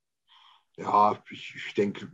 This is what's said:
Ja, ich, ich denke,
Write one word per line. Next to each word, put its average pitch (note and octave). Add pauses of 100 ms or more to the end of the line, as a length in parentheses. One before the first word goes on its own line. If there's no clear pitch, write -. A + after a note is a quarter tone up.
(760)
Ja, G#2 (100)
ich, -
ich -
denke, G2+